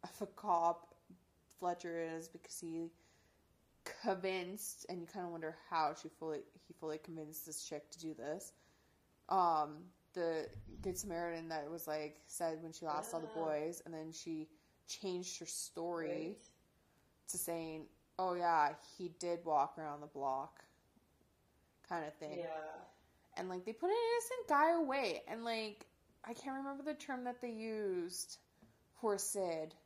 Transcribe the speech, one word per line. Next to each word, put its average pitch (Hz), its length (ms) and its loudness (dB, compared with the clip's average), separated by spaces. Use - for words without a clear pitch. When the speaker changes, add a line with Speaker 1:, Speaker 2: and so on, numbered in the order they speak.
Speaker 1:
of 180 80 -8
a 208 60 -2
cop 170 680 4
Fletcher 175 400 0
is 160 100 -6
because - 320 -12
he 165 300 -4
convinced, 190 840 -2
and 180 120 -4
you 170 60 -8
kinda 180 220 -6
wonder 160 280 -4
how 156 240 4
she 156 140 -10
fully, 160 220 -2
he 165 140 -16
fully 156 180 -2
convinced 156 480 -10
this 156 160 -6
chick - 300 -8
to - 80 -16
do 160 140 -6
this. 151 380 -6
Um, 160 560 6
the 165 320 2
Good 185 160 0
Samaritan 170 500 -2
that 156 220 -2
was, 165 180 -6
like, 151 380 -2
said 160 360 0
when 160 120 -8
she - 100 -10
last 156 280 0
saw 170 60 0
the 160 100 -4
Speaker 2:
Yeah. 165 160 0
Speaker 1:
boys, 156 420 2
and 165 80 -8
then 160 180 -6
she 160 340 -4
changed 180 520 -2
her 165 80 -8
story 165 800 -2
Speaker 2:
Right. - 140 -20
Speaker 1:
to - 100 -2
saying, 160 500 -4
"Oh, 180 160 2
yeah, 165 400 6
he 180 100 -4
did 170 380 -2
walk 151 320 4
around 147 240 -6
the 147 60 -12
block," 135 580 -2
kinda 160 220 -2
thing. 156 300 -8
Speaker 2:
Yeah. 160 440 -6
Speaker 1:
And, 185 100 -2
like, 180 160 -4
they 220 80 -4
put 320 160 0
an 415 80 6
innocent 466 520 2
guy 302 240 8
away, 269 560 2
and, 226 180 -6
like, 220 400 -2
I 233 100 -6
can't 269 240 -6
remember 277 240 -6
the 294 120 -2
term 254 300 -6
that 247 160 -4
they 247 120 -4
used 208 840 -2
for 208 160 6
Sid. 170 580 0